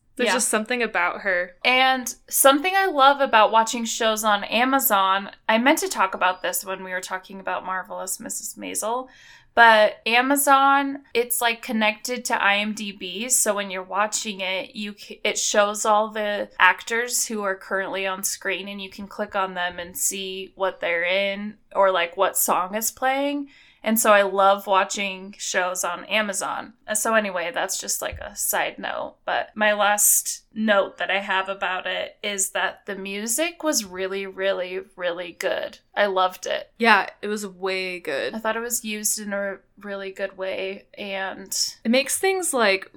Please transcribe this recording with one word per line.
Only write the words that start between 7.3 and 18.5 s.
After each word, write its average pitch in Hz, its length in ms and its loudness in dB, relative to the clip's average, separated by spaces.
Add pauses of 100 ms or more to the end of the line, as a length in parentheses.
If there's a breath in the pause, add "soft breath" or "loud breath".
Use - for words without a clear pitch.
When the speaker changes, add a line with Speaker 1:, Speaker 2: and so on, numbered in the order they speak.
Speaker 2:
about 185 240 -6
Marvelous 185 560 -8
Missus - 340 -10
Maisel, 214 540 -6 (460 loud breath)
but 220 420 8 (100)
Amazon, 277 960 4 (100)
it's, 240 300 0
like, 226 180 0
connected 220 680 -2
to - 160 0
I 202 140 4
M 208 160 -2
D 208 200 -8
B, 196 360 -8
so 220 260 2
when 202 160 -4
you're 185 120 -6
watching 196 580 -2
it, 190 340 -4
you 208 220 -8
c-, - 260 -18
it 208 160 -2
shows 208 460 2
all 214 240 4
the 208 400 -4 (100)
actors 226 680 2
who 214 160 -6
are 190 120 -2
currently 190 520 -4
on 190 180 -4
screen, 190 440 -4